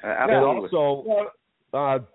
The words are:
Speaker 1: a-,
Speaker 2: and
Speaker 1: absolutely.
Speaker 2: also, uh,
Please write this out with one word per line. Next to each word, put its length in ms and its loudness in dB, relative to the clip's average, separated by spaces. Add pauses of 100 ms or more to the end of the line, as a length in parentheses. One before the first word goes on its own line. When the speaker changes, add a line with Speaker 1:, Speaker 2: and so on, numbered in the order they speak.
Speaker 1:
a-, 40 -8
Speaker 2:
and 240 0
Speaker 1:
absolutely. 460 2
Speaker 2:
also, 540 0 (420)
uh, 260 0 (160)